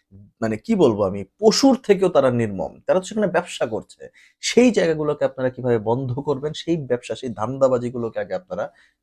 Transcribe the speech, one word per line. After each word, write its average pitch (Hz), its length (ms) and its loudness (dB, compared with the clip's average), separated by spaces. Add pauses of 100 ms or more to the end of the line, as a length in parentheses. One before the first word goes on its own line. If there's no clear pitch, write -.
(140)
মানে 107 440 -6
কি - 180 -2
বলবো 117 280 4
আমি, 98 220 -2 (140)
পশুর 220 360 4
থেকেও 190 340 2
তারা 135 220 4
নির্মম। 101 540 -2
তারা 160 140 2
তো 185 60 -8
সেখানে 208 220 -2
ব্যবসা 170 380 -2
করছে। 101 440 -8 (320)
সেই 247 300 4
জায়গাগুলোকে 156 540 0
আপনারা 131 240 -2
কিভাবে 123 300 0
বন্ধ 120 400 -2
করবেন, 143 340 -4
সেই 165 240 -4
ব্যবসা, 123 380 -6
সেই 131 140 -8
ধান্দাবাজিগুলোকে 120 880 -2
আগে 95 140 -6
আপনারা 92 380 -6 (320)